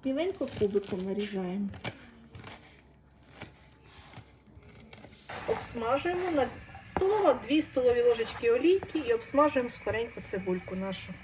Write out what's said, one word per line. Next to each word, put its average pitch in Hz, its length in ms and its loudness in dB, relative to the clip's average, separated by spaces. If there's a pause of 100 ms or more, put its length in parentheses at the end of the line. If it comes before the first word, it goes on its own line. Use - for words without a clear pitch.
Міленько 277 440 0 (100)
кубиком 202 460 0
нарізаємо. 196 640 -4 (3750)
Обсмажуємо 285 840 0
на 277 160 4 (420)
столова, 381 460 4
дві 294 280 2
столові 240 400 4
ложечки 233 480 4
олійки 320 480 4
і 240 140 0
обсмажуємо 269 580 4
скоренько 220 500 -4
цибульку 185 560 -4
нашу. 185 360 -6 (120)